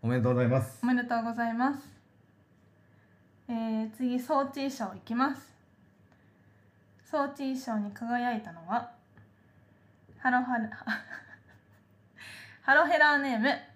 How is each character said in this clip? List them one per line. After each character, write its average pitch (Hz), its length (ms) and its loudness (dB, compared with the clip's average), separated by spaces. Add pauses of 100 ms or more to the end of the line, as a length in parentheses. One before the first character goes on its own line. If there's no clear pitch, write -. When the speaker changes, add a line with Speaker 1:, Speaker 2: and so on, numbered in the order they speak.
Speaker 1:
お 117 40 -2
め 123 120 2
で 113 40 2
と 127 80 4
う 127 40 6
ご 123 60 4
ざ 123 60 4
い - 20 4
ま 131 140 4
す。 - 200 -8
Speaker 2:
お 240 40 0
め 247 80 4
で 247 100 0
と 233 140 -2
う 226 60 -2
ご 233 80 -4
ざ 233 160 -2
い 226 60 -2
ま 262 180 0
す。 277 60 -6 (1700)
え 247 40 -4
ー、 220 400 -2
次、 247 280 0
装 277 200 2
置 269 120 -2
衣 277 180 -4
装 202 240 -8
い 185 60 -16
き - 140 -8
ま 269 200 2
す。 - 200 -16 (1600)
装 302 140 0
置 285 120 -8
衣 262 200 -4
装 226 220 -4
に 202 140 -4
輝 240 440 -4
い 214 60 -6
た 175 100 -14
の 165 160 -16
は、 233 240 -4 (1300)
ハ 254 120 0
ロ 247 120 2
ハ 254 160 -2
ロ、 220 100 -4
<laughs> - 1900 -14
ハ 269 120 6
ロ 320 120 8
ヘ 330 120 4
ラ 294 180 8
ー - 20 4
ネ 277 180 0
ー - 20 0
ム 233 100 2 (260)